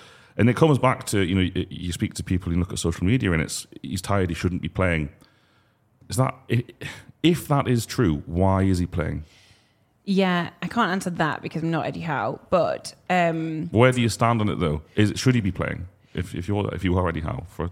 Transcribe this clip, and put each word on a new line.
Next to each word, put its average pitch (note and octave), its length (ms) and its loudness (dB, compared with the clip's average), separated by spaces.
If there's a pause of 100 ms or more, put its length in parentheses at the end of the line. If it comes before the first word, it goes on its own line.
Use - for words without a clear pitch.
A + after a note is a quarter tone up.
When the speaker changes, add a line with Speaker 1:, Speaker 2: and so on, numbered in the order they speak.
(380)
Speaker 1:
And A#2 120 4
it A#2 60 2
comes D#3 240 4
back B2+ 280 0
to, G2+ 160 0
you F2+ 120 0
know, F#2 180 2
y-, F2+ 160 -4
you F2 220 -8
speak - 240 -6
to - 80 -10
people, F2 280 -2
you E2+ 60 0
look F2 160 0
at - 60 -6
social E2+ 260 -2
media, A2 260 2
and D#2+ 120 0
it's, - 240 -8 (160)
"He's F#2 180 -6
tired, G2 280 0
he F2 60 -4
shouldn't F2+ 280 -2
be D#2+ 60 -6
playing." E2 400 0 (1000)
Is F#2 60 -6
that, C3 180 0 (160)
i-, A#2 140 2 (580)
if D#3+ 260 2
that C#3 200 2
is A#2+ 180 2
true, E2 400 0
why F#2+ 380 2
is F#2+ 160 2
he F2 80 -2
playing? D#2 360 -4 (840)
Speaker 2:
Yeah, F#3 440 2 (140)
I F3+ 40 -6
can't A3 220 0
answer F#3 220 -2
that D#3 320 -2
because D#3 180 -6
I'm D#3+ 80 -2
not D#3+ 160 -2
Eddie E3 140 -6
Howe, C#3 400 -4 (100)
but, D3 460 0 (140)
um, E3 580 0
Speaker 1:
Where B2 240 6
do B2 100 0
you A#2 80 4
stand A#2 320 2
on G#2 80 2
it, B1 100 -2
though? D#2 220 0 (140)
Is G#2 160 4
it, - 80 -6
should B2+ 160 4
he A#2+ 60 4
be G2 100 0
playing? - 380 -6 (240)
If, - 200 -6
if F2 140 -6
you're, G2+ 260 0
if F#2 100 -4
you F2+ 140 4
are F#2 100 2
Eddie D#2+ 120 -2
Howe, E2+ 280 -6
for, E2 240 -6